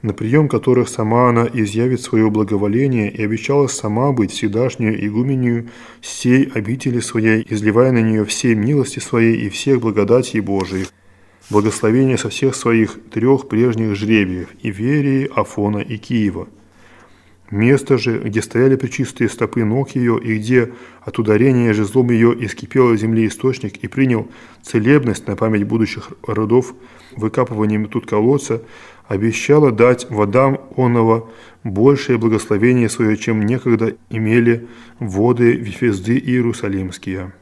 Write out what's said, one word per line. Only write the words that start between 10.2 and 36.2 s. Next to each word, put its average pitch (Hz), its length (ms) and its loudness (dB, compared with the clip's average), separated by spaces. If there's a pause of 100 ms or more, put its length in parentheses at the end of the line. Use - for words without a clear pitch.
Божиих. 95 500 -4 (600)
Благословение 113 680 2
со 131 100 -6
всех 131 240 -2
своих 113 460 0 (100)
трёх 127 400 0
прежних 110 460 0
жребиев, 98 540 0 (120)
Иверии, 135 760 -2
Афона 104 440 -2
и 110 180 -8
Киева. 101 500 -4 (1000)
Место 123 480 2
же, 113 220 -2
где 107 220 -4
стояли 131 340 2
пречистые 120 540 -4
стопы - 340 -4
ног 117 280 -2
её, 120 260 0
и 110 200 -4
где 117 360 0 (280)
от - 160 -12
ударения 117 540 4
жезлом 107 400 0
её 117 220 4
искипел 120 600 0
из 107 60 0
земли 110 260 0
источник 107 520 -4
и - 100 -12
принял 123 400 0 (340)
целебность 127 680 0
на 101 100 -4
память 110 260 0
будущих 113 480 -4 (160)
родов 110 480 0 (400)
выкапыванием 107 680 -2
тут 110 200 -6
колодца, 113 580 0 (440)
обещала 117 640 2
дать 120 380 2
водам 120 500 2 (160)
оного 113 540 2 (340)
большее 123 540 2
благословение 110 720 2
своё, 107 260 0
чем 110 300 -2
некогда 113 500 0 (140)
имели 117 580 0 (320)
воды 117 540 2
Вифезды 107 640 -2
Иерусалимские. 98 1120 -4 (100)